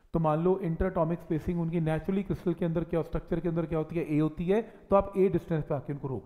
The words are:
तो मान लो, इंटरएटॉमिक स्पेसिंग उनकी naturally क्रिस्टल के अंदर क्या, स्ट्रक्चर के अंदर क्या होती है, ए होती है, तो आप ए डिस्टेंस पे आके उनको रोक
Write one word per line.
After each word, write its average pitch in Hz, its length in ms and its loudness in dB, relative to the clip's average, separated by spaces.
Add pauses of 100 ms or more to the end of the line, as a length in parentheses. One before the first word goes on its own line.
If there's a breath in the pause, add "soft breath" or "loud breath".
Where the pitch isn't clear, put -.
(140)
तो 165 60 2
मान 160 240 2
लो, 185 160 4
इंटरएटॉमिक 175 600 0
स्पेसिंग 170 420 -2
उनकी 165 200 0
naturally 156 420 0
क्रिस्टल 170 300 0
के 175 120 -2
अंदर 165 180 0
क्या, 160 180 -2
स्ट्रक्चर 165 380 -4
के 170 100 -2
अंदर 165 160 0
क्या 160 120 -4
होती 156 180 -4
है, 156 200 0
ए 147 40 4
होती 156 260 0
है, 202 160 4
तो - 340 -2
आप 196 220 2
ए 185 120 6
डिस्टेंस 151 340 0
पे 151 120 -2
आके 139 180 -6
उनको 139 140 -6
रोक 127 180 -6